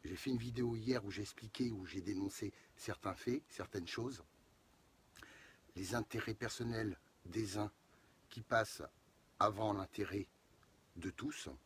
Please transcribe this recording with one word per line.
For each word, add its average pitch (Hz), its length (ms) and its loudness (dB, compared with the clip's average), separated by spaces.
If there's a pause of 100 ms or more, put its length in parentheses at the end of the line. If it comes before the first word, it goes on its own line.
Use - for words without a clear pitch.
J'ai 90 100 -4
fait - 160 -2
une 123 60 4
vidéo 117 380 2
hier 113 300 2
où 101 60 -2
j'ai 98 100 -4
expliqué, 113 500 -2
où 95 140 -4
j'ai 92 160 -4
dénoncé 98 520 0 (240)
certains 101 360 -4
faits, 123 360 0
certaines 90 360 -4
choses. 120 380 -4 (1500)
Les 95 180 -2
intérêts 113 400 0
personnels 110 640 0 (280)
des 101 320 0
uns 107 140 0 (580)
qui 117 120 -8
passent 110 400 4 (580)
avant 104 340 6
l'intérêt 98 520 0 (720)
de 87 160 -4
tous. - 380 -4 (160)